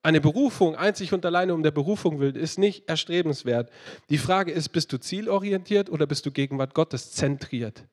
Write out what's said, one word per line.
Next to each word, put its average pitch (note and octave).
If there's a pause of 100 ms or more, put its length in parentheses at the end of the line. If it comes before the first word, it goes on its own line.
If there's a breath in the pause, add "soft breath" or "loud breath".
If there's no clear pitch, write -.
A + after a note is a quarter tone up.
Eine D#3+
Berufung E3
einzig G3
und F3+
alleine F3+
um D#3+
der D3+
Berufung D3+
willen C#3
ist D#3+
nicht G3
erstrebenswert. D3+ (380 loud breath)
Die D3
Frage F3+
ist, D#3
bist -
du C3
zielorientiert G3
oder D#3
bist C#3
du C#3
Gegenwart C3+
Gottes -
zentriert? C3+